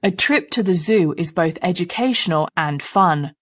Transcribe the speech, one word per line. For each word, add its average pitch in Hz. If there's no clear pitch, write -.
A 202
trip 269
to 240
the 190
zoo 175
is 160
both 160
educational 180
and 147
fun. 156